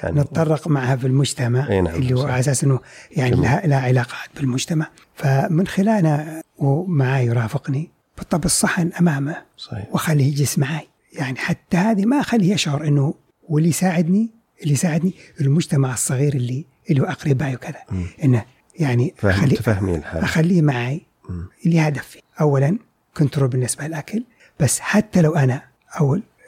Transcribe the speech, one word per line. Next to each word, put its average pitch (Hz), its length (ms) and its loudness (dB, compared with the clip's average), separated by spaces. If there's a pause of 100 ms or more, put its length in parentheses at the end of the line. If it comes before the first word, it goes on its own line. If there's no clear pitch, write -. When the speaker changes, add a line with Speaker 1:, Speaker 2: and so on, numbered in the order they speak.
Speaker 1:
يعني 90 160 0
Speaker 2:
نتطرق 156 480 -2
معها 135 280 0
في 127 120 -2
المجتمع، 127 640 0
Speaker 1:
إي 98 120 2
نعم، 85 140 -2
Speaker 2:
اللي 127 180 0
هو 127 100 0
Speaker 1:
صح. - 60 -4
Speaker 2:
على 127 100 -2
أساس 131 240 0
إنه 135 160 2 (320)
يعني 127 200 0
Speaker 1:
جميل. 90 120 2
Speaker 2:
لها، 147 240 0
لها 139 120 2
علاقات 127 560 -2
بالمجتمع. 143 520 -4 (280)
فمن 151 520 0
خلالنا 160 760 0 (160)
ومعاي 139 680 0
يرافقني، 123 680 -4 (260)
بالطبع - 280 -4
الصحن 175 540 0
أمامه. 151 360 0 (220)
Speaker 1:
صحيح. 104 340 -12
Speaker 2:
وخليه 147 340 2
يجلس 143 340 0
معاي. 147 280 -4 (260)
يعني 131 240 -6
حتى - 400 -4
هذه 196 280 2
ما 277 140 2
أخليه 208 340 2
يشعر 151 340 -2
إنه، 143 260 2 (360)
واللي 160 200 2
يساعدني، 185 600 0 (340)
اللي 143 100 0
يساعدني 165 400 0 (280)
المجتمع 135 520 2
الصغير 139 400 0
اللي، 127 320 -4 (240)
اللي 143 120 4
هو 180 40 2
أقربائي 139 500 -2
وكذا. - 240 -12 (120)
Speaker 1:
مم. 90 140 -4 (180)
Speaker 2:
إنه 123 220 4 (340)
يعني 127 380 0
Speaker 1:
فاهم، 101 140 2
Speaker 2:
أخلي-، 113 240 4
Speaker 1:
تفهمي 95 400 0
الحالة. 80 280 -4
Speaker 2:
أخليه 170 380 2
معي. 135 400 0 (280)
Speaker 1:
مم. 90 200 -10 (160)
Speaker 2:
ليه 165 200 4
هدفي. - 360 -6 (200)
أولًا، 143 360 2 (400)
كنترول 135 320 2
بالنسبة 127 380 -4
للأكل، 165 360 -6 (360)
بس 139 200 0
حتى 202 420 0
لو 151 140 4
أنا 131 260 2 (380)
أول 147 240 2 (240)